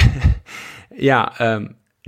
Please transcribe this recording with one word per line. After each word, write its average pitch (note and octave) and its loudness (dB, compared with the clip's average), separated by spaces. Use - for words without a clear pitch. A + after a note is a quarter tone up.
<laughs> - -20
ja, C3 0
ähm, A2 -4